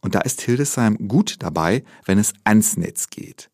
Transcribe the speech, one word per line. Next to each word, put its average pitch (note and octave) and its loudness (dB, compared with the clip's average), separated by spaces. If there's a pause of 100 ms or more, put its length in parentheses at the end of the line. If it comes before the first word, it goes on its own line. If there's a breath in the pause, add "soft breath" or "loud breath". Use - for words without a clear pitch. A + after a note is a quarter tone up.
Und - -4
da G2+ 0
ist - -6
Hildesheim A#2+ 0
gut C#3 0
dabei, E2+ 0 (200 loud breath)
wenn F#2+ 2
es G#2 0 (100)
ans G#2+ 4
Netz - -6
geht. - -18